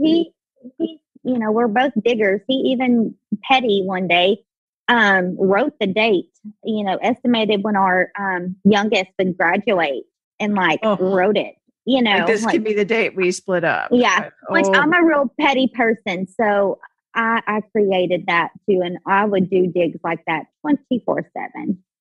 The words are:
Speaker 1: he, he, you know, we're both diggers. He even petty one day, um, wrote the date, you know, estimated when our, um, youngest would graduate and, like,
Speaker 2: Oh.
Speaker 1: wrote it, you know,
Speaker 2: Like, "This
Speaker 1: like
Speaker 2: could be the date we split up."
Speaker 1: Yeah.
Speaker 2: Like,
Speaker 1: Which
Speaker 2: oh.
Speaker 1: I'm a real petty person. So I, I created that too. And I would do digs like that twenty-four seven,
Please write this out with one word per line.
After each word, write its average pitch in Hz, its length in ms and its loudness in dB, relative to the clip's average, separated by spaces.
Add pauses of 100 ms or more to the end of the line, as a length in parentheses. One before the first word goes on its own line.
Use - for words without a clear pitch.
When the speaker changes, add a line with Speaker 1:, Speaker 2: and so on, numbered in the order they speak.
Speaker 1:
he, 330 300 2 (460)
he, 320 200 -8 (260)
you 247 140 -2
know, 214 120 -2
we're 233 180 0
both 247 240 0 (120)
diggers. 208 420 0
He 269 100 0
even 247 580 0 (280)
petty 240 440 0
one 185 220 -4
day, 180 340 2 (460)
um, 196 500 2
wrote 202 420 2
the 214 60 0
date, 208 420 0 (340)
you 214 220 -4
know, 190 140 -2
estimated 220 640 0
when 214 120 -2
our, 185 440 2
um, 185 460 -6
youngest 202 420 2 (120)
would 180 200 -2
graduate 170 680 0 (340)
and, 208 160 -4
like, 175 280 0
Speaker 2:
Oh. 214 160 0
Speaker 1:
wrote 190 400 0
it, 117 160 -6 (320)
you 254 160 2
know, 220 160 2
Speaker 2:
Like, 170 80 0
"This 214 180 0
Speaker 1:
like 214 80 0
Speaker 2:
could 214 120 0
be 214 100 -2
the 208 100 0
date 220 320 -2
we 180 160 0
split 180 320 -4
up." 107 280 0
Speaker 1:
Yeah. 208 360 2 (220)
Speaker 2:
Like, - 160 2
Speaker 1:
Which 190 100 2
Speaker 2:
oh. - 40 4
Speaker 1:
I'm 302 120 2
a 349 100 4
real 294 380 2
petty 269 340 2
person. 220 520 -2
So 202 540 0 (340)
I, 226 320 0
I 214 140 -2 (120)
created 185 540 0
that 170 240 0 (180)
too. 185 160 2
And 175 220 -8
I 196 180 2
would 196 240 0
do 185 200 2
digs 170 360 -2
like 170 220 -6
that 160 180 -4 (160)
twenty-four - 760 -4
seven, - 480 -10 (180)